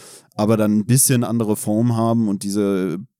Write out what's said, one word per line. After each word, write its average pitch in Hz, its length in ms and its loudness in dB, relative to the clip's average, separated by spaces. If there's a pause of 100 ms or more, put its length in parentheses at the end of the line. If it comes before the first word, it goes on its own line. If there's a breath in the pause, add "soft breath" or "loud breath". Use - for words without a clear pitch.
(360 loud breath)
aber 107 200 2
dann 107 220 2
ein 104 80 -2
bisschen 123 380 2
andere 107 320 -2
Form 113 400 0
haben 113 320 0
und 98 160 -4
diese 98 540 -2 (220)